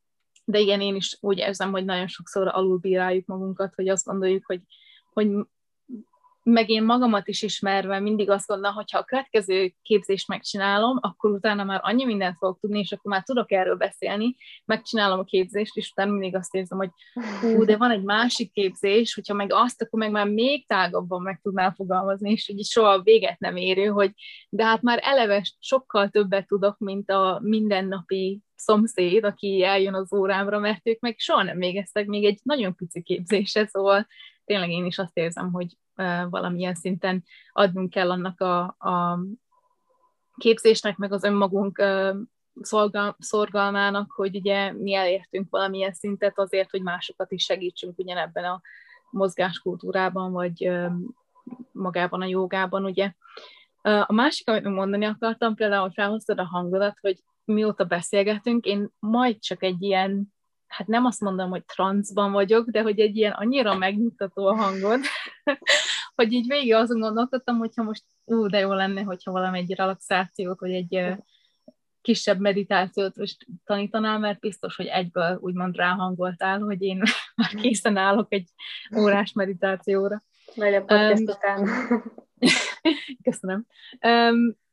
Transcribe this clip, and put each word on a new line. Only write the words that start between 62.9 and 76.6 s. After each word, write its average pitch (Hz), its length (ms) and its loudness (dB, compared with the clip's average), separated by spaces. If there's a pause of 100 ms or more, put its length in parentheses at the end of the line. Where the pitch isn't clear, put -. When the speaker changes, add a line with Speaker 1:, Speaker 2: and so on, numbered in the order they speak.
Speaker 1:
egy 214 180 4
ilyen 208 140 4
annyira 220 460 0
megnyugtató 202 680 -2
a 196 100 4
hangod, 202 440 0 (440)
<laughs> - 720 -2
hogy 233 160 4
így 240 160 0
végig 269 260 2
azon 226 260 4
gondolkodtam, 233 580 -2
hogyha 226 260 -4
most, 214 200 -6 (200)
ú, 226 240 0
de 202 120 2
jó 196 140 2
lenne, 196 280 -2
hogyha 190 300 -8
valamelyik 185 460 -2
relaxációt, 190 840 -2
vagy 185 140 -4
egy, 185 220 -4
ö, 180 160 -2 (920)
kisebb 208 380 0
meditációt 196 760 0
most - 300 -10 (200)
tanítanál, 214 540 -2
mert 208 200 -2
biztos, 190 360 -8
hogy 180 100 -6
egyből 180 560 -2
úgymond 180 340 -4
ráhangoltál, 185 840 -2
hogy 208 220 -4